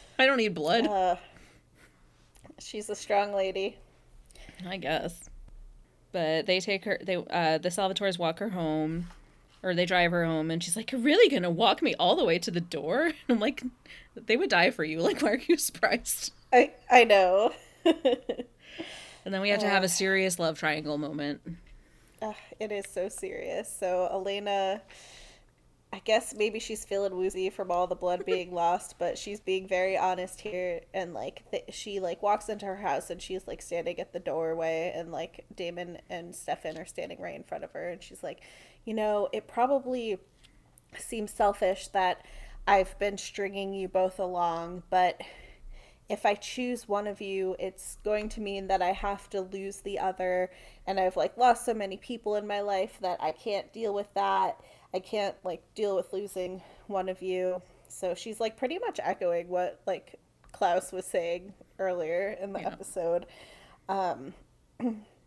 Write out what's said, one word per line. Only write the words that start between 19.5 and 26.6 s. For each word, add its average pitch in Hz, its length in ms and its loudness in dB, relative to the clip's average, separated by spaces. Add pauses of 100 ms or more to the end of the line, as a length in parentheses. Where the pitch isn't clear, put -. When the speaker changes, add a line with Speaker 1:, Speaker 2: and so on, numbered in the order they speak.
Speaker 1:
to 208 100 2
have 196 140 6
a - 20 4
Speaker 2:
Ugh. 180 60 2
Speaker 1:
serious 190 480 2
love 160 180 0
triangle 151 400 0
moment. 147 440 -4 (800)
Speaker 2:
Ugh, 214 120 -6 (260)
it 214 120 -4
is 202 200 -4
so 190 180 -2
serious. - 640 -6
So 180 400 0
Elena, 196 680 0 (1120)
I 196 140 -10
guess 226 300 2
maybe 214 240 0
she's 220 260 -8